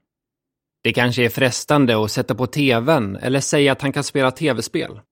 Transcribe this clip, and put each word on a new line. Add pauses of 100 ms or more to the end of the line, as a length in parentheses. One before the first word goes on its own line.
(840)
Det
kanske
är
frestande
att
sätta
på
T
V:n
eller
säga
att
han
kan
spela
T
V-spel. (100)